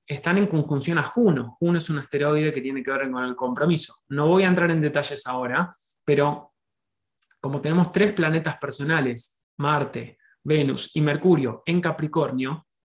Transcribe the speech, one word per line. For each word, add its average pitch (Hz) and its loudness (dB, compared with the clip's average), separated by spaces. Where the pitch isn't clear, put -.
están 165 0
en 202 4
conjunción 151 0
a 143 2
Juno. 143 0
Juno 170 2
es 160 -6
un 151 -2
asteroide 147 0
que 135 -4
tiene 135 -6
que 135 -6
ver 135 -4
con 127 -4
el 123 -6
compromiso. 131 -2
No 147 0
voy 190 6
a 190 4
entrar 175 4
en 160 2
detalles 147 -2
ahora, 127 -4
pero 147 0
como 139 -4
tenemos 170 2
tres 208 2
planetas 160 0
personales, 139 -4
Marte, 143 -2
Venus 143 0
y 156 0
Mercurio 147 2
en 175 2
Capricornio, 151 -2